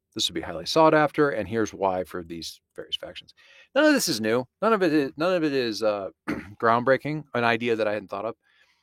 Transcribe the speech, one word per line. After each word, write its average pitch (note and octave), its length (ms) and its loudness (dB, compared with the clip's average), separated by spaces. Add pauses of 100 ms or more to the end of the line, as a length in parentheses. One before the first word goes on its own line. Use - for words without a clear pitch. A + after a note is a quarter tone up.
(160)
This A2 140 -2
would F2 60 -10
be - 60 -6
highly E2+ 260 -8
sought D#3+ 260 4
after, D3+ 380 2
and G#2 160 -4
here's A2 260 -2
why F#2 300 0
for F2+ 200 -10
these E2 380 -12 (140)
various - 200 -12
factions. - 380 -14 (400)
None C#4 100 4
of D4+ 100 6
this B3 140 0
is A#2+ 140 -2
new. A#2 240 0 (160)
None A3 100 2
of G3 120 2
it D#3 100 2
is, C#3+ 240 2
none F3 160 0
of E3+ 100 0
it D3 100 0
is, A#2 280 -2
uh, G#2 380 -2
<clears throat> - 100 -20
groundbreaking, A#2+ 920 0 (100)
an A#2+ 100 0
idea A#2 320 2
that G#2+ 120 0
I G#2 60 0
hadn't G2+ 160 -8
thought G2+ 160 -8
of. A2 100 -8 (480)